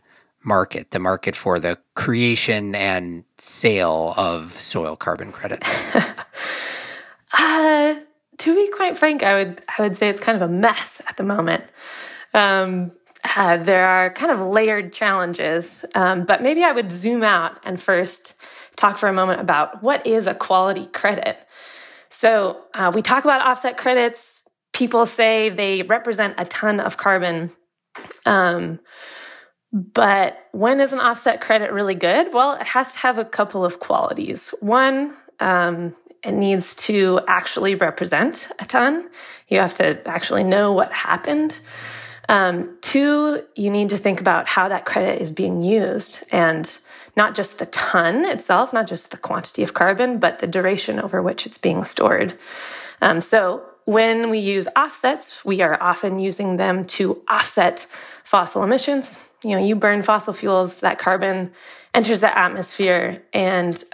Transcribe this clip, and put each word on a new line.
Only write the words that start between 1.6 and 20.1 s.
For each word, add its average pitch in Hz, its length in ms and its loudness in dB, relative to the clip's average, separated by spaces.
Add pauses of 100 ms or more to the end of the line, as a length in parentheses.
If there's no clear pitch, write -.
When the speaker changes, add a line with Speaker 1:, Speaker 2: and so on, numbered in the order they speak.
Speaker 1:
creation 113 800 0
and 90 480 -4 (140)
sale 85 800 0
of 85 420 -4
soil 80 360 -4
carbon 95 360 -6
credits? - 380 -8 (260)
Speaker 2:
<laughs> - 100 2 (1300)
Uh, 311 640 4 (460)
to 330 160 2
be 403 200 4
quite 359 220 -2
frank, 302 240 2
I 196 140 4
would, 185 260 -2 (160)
I 214 60 0
would 196 120 0
say 208 140 2
it's 202 100 -4
kind 220 220 0
of 175 80 0
a - 20 -2
mess 208 560 0
at - 80 -10
the - 60 -6
moment. 196 420 -2 (720)
Um, 190 580 2 (440)
uh, 175 220 4
there 185 300 4
are 185 220 4
kind 294 220 -2
of 226 80 2
layered 202 540 2
challenges, 175 1000 -2
um, 185 320 2
but 196 160 4
maybe 311 220 2
I 330 80 4
would 233 200 -2
zoom 220 300 -2
out 185 420 2
and 185 160 -6
first 180 540 -2 (440)
talk 208 200 4
for 214 100 0
a 190 60 2
moment 185 280 0
about 170 420 0
what 262 240 0
is 220 180 0